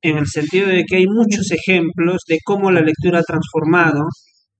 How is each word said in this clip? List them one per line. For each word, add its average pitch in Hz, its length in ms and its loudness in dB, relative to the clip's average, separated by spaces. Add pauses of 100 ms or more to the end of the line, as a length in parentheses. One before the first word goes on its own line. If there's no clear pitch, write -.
en 156 160 0
el 147 100 -2
sentido 156 420 -2
de 180 160 2
que 170 120 -2
hay 185 100 4
muchos 208 440 0
ejemplos 170 760 0
de 160 160 0
cómo 196 280 0
la 175 100 4
lectura 160 380 0
ha 165 60 0
transformado 160 800 0 (560)